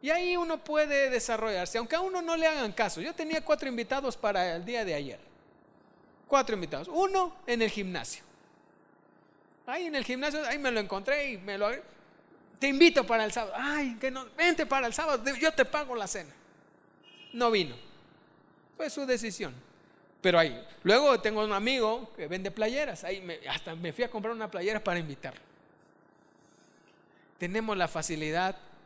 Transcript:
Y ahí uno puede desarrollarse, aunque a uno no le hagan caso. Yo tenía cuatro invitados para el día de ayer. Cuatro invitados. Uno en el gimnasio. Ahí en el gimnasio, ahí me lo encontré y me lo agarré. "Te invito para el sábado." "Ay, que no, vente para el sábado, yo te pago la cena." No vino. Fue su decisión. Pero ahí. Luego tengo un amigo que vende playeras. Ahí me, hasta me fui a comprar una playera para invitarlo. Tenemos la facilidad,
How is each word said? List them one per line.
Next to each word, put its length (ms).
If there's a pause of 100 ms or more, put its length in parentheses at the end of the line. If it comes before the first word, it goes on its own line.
Y 80
ahí 260
uno 260
puede 480
desarrollarse, 680
aunque 180
a 40
uno 220
no 140
le 100
hagan 260
caso. 280
Yo 140
tenía 300
cuatro 240
invitados 480
para 400
el 80
día 200
de 100
ayer. 260 (1040)
Cuatro 280
invitados. 340
Uno 480 (100)
en 140
el 100
gimnasio. 540 (1400)
Ahí 200
en 80
el 100
gimnasio, 420
ahí 120
me 120
lo 100
encontré 520
y 60
me 200
lo 80
agarré. 160 (760)
"Te 100
invito 380
para 180
el 80
sábado." 240
"Ay, 440
que 100
no, 140 (120)
vente 280
para 220
el 80
sábado, 280 (120)
yo 180
te 120
pago 300
la 120
cena." 240 (1000)
No 180
vino. 260 (1000)
Fue 120
su 160
decisión. 500 (680)
Pero 160
ahí. 280 (160)
Luego 380
tengo 240
un 80
amigo 640
que 100
vende 240
playeras. 540
Ahí 160
me, 180 (100)
hasta 260
me 180
fui 120
a 60
comprar 240
una 160
playera 320
para 160
invitarlo. 420 (2000)
Tenemos 380
la 120
facilidad, 680 (300)